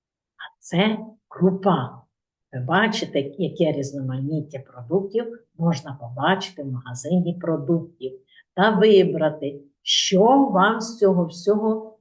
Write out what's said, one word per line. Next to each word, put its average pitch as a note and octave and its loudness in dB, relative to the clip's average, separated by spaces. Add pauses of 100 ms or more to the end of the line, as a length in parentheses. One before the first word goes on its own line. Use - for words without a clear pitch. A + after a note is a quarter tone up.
(360)
а - -20
це G#3+ 0 (280)
крупа. F3 0 (480)
Ви C3 -8
бачите, F3 0
яке D#3 -4
різноманіття C3+ -6
продуктів G3 -6 (100)
можна D#3+ -2
побачити D3 -4
в C3+ -8
магазині D3 -4
продуктів D#3+ -4 (340)
та G3+ 4
вибрати, E3+ 4 (200)
що A#3+ 4
вам G#3+ 2
з - -10
цього F3+ 4
всього G#3+ -2